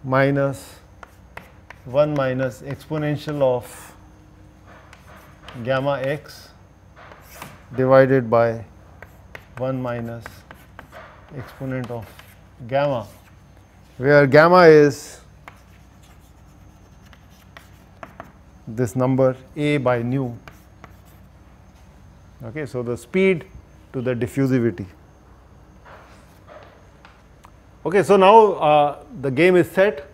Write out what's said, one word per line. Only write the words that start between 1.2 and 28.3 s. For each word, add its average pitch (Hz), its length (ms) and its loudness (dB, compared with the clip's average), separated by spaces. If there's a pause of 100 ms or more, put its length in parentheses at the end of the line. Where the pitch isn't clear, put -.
one 147 300 0
minus 131 480 -4
exponential 147 760 -8
of 123 460 -4 (1800)
gamma 135 360 -4
x 147 480 -10 (1300)
divided 131 540 2
by 117 340 0 (920)
one 127 240 -8
minus 117 420 -10 (1120)
exponent 131 540 -12
of 113 160 -14 (600)
gamma, 135 380 -4 (920)
where 143 280 4
gamma 160 360 6
is 151 580 4 (3500)
this 117 300 -4
number 127 400 0 (220)
A 147 200 -2
by 123 240 -2
nu. 123 360 -6 (2000)
Okay, 139 200 -12
so 127 160 -10
the 120 140 -6
speed 185 500 -2 (460)
to 131 100 -8
the 123 140 -4
diffusivity. 117 680 -2 (3000)
Okay, 175 180 0
so 196 120 4
now, 202 380 6